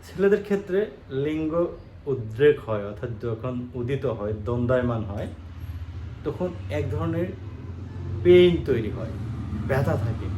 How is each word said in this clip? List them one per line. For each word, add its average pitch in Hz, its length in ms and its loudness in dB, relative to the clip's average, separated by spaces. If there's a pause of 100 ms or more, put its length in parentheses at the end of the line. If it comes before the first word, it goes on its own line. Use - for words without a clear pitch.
ছেলেদের 196 400 2
ক্ষেত্রে 196 420 0 (240)
লিঙ্গ 156 580 0 (380)
উদ্রেক 123 540 4
হয়, 107 260 -2
অর্থাৎ 104 240 -8 (120)
যখন 123 520 -4
উদিত 131 320 -4
হয়, 107 280 -2
দণ্ডায়মান 120 720 0
হয়, 98 240 -6 (960)
তখন 165 260 -2 (200)
এক 147 200 -2
ধরনের 165 380 0 (960)
পেইন 180 420 10
তৈরি 110 240 0
হয়, 113 240 -6 (540)
ব্যথা 143 300 2
থাকে। - 300 -2 (100)